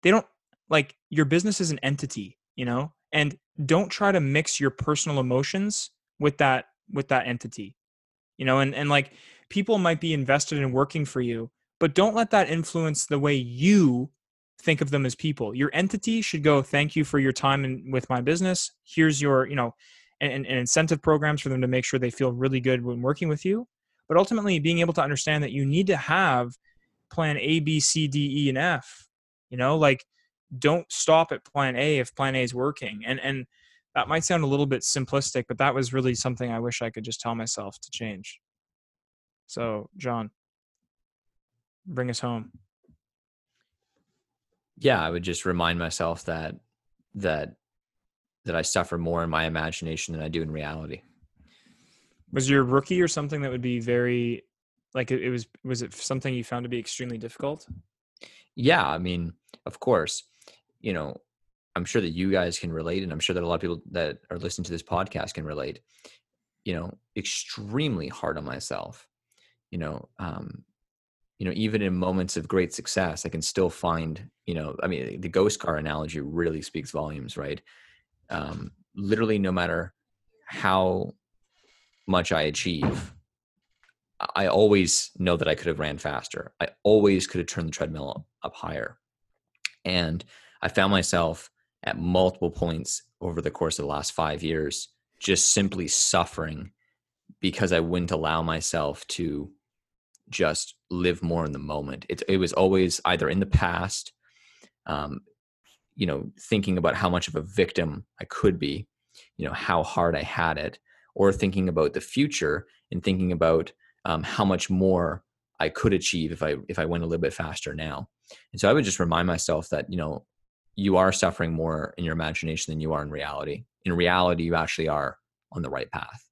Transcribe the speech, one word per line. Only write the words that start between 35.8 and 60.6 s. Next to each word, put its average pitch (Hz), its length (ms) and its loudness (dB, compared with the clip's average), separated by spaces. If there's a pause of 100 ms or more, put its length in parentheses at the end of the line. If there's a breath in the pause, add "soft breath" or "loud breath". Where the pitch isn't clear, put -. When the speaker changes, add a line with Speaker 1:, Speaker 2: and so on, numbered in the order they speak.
Speaker 1:
really 127 220 2
something 123 360 -4
I 113 80 -4
wish 117 220 -4
I 113 80 -4
could 110 160 -12
just 110 160 -8
tell 117 140 -4
myself 110 440 -8
to - 120 -18
change. 104 480 -10 (1080)
So, 113 500 -8
John, 120 360 -6 (1500)
bring 127 240 -4
us 117 100 -6
home. 117 320 -6 (2250)
Speaker 2:
Yeah, 127 240 4
I 80 100 0
would 87 120 -2
just 87 220 -4
remind 85 320 2
myself 82 480 -2
that, 82 300 -6 (600)
that, 78 400 -4 (920)
that 87 100 -4
I 82 80 0
suffer 85 340 -2
more 85 260 -2
in 82 60 -4
my 80 160 0
imagination 80 680 -6
than 78 100 -6
I 78 60 -6
do 82 120 -4
in 78 100 -6
reality. 78 500 -10 (1300 soft breath)
Speaker 1:
Was 135 180 0
your 139 140 6
rookie 139 380 2
or 175 60 4
something 147 360 -4
that 135 80 -4
would 123 100 -6
be 123 180 -2
very, 120 640 0 (520)
like, 127 160 -2
it, 131 100 0
it 117 80 -2
was, 123 160 -4 (180)
was 127 200 -4
it - 100 -12
something 131 400 -6
you 123 100 -6
found 120 200 -6
to 120 60 -8
be 120 100 -4
extremely 120 400 -10
difficult? 139 480 -8 (880 loud breath)
Speaker 2:
Yeah, 135 300 4
I 73 120 -2
mean, 87 360 -4 (320)
of - 140 -14
course, 92 440 2 (580 soft breath)